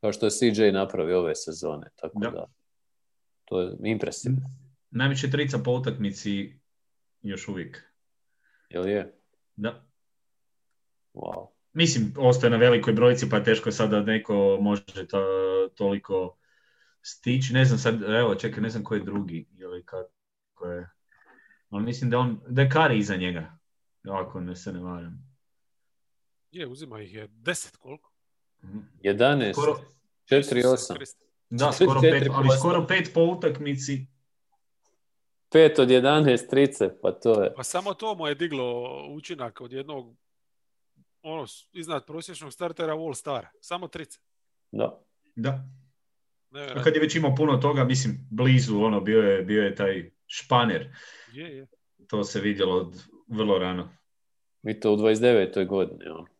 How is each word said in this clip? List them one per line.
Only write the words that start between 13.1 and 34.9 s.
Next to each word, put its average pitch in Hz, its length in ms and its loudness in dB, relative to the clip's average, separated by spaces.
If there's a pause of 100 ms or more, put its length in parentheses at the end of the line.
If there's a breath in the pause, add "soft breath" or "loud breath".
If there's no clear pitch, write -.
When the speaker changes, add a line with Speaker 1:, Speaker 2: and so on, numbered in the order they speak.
Speaker 2:
pa 113 60 0
je 101 80 0
teško 110 260 2
sad 107 200 0
da 104 100 2
neko 101 600 2
može 101 480 -2
to-, 95 680 0
toliko 98 600 -4 (680)
stići. 127 500 -2
Ne 131 120 6
znam 120 140 4
sad, 113 240 0
evo, 107 320 2
čekaj, 107 280 -6
ne 113 80 -2
znam 110 140 -8
ko 110 100 -6
je 101 60 -2
drugi, 95 460 -8 (120)
ili 90 260 -14
kako - 840 -16
je... 87 240 -10 (800 soft breath)
Ali 101 140 -4
mislim 120 260 -2
da 120 80 2
on, 120 300 -2
da 123 140 2
je 131 80 4
Curry 143 280 4
iza 101 180 -2
njega, 87 420 -6 (460)
ako 95 360 -8
ne 90 160 -10
se - 160 -12
ne 87 80 -10
varam. 87 560 -14 (1120)
Speaker 3:
Je, 165 160 -10
uzima 127 340 -14
ih 98 140 -16
je 107 140 -14
deset, 113 480 -8
koliko? - 360 -20 (520)
Speaker 2:
Mhm. 92 140 -14 (240)
Speaker 1:
Jedanaest, 107 580 2
Speaker 2:
Skoro 151 200 0 (440)
Speaker 1:
četiri 135 400 2
osam. 127 320 2
Speaker 3:
Krist. - 280 -18 (260)
Speaker 2:
Da, 139 220 2
Speaker 1:
<laughs> - 120 -6
Speaker 2:
skoro 135 160 4
pet, 160 120 8
Speaker 1:
Četiri 135 220 2
Speaker 2:
ali 135 140 4
Speaker 1:
osam. 135 100 6
Speaker 2:
skoro 170 280 2
pet 185 280 0
po 165 60 4
utakmici. 143 840 -2 (1400)